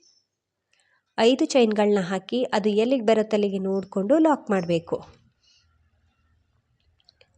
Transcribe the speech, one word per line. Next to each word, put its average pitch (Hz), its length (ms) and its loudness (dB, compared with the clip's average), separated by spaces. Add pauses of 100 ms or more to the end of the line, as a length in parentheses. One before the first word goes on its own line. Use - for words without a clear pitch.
(1160)
ಐದು 247 280 2
ಚೈನ್‌ಗಳನ್ನ 214 540 2
ಹಾಕಿ 190 440 -4
ಅದು 214 260 -2
ಎಲ್ಲಿಗೆ 226 360 0
ಬರುತ್ತೆ 220 320 0
ಅಲ್ಲಿಗೆ 196 220 -2
ನೋಡ್ಕೊಂಡು 190 580 -2
ಲಾಕ್ 320 320 2
ಮಾಡ್ಬೇಕು. 170 480 -2 (2500)